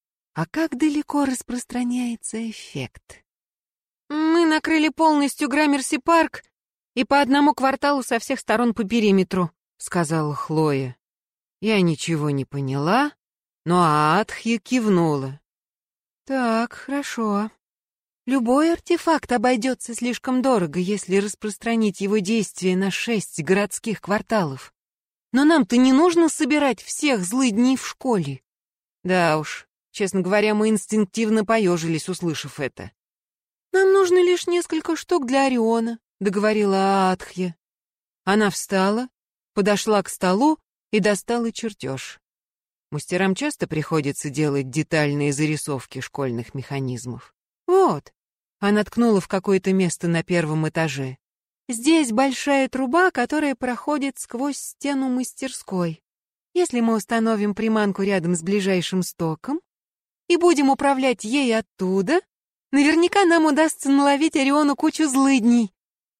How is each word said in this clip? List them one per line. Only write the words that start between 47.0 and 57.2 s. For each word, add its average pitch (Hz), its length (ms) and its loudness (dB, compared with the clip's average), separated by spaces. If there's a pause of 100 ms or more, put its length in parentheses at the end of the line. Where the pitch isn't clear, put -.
«Вот». 349 460 2 (460)
Она 208 240 2
ткнула 233 360 2
в - 80 -4
какое-то 190 460 0
место 180 340 0
на 165 160 0
первом 156 460 -2
этаже. 135 480 -4 (500)
«Здесь 254 440 2
большая 269 580 0
труба, 269 420 2
которая 277 440 -2
проходит 262 640 -4
сквозь 262 380 -6
стену 269 520 -4
мастерской. 240 920 -6 (500)
Если 339 280 0
мы 226 140 2
установим 220 600 0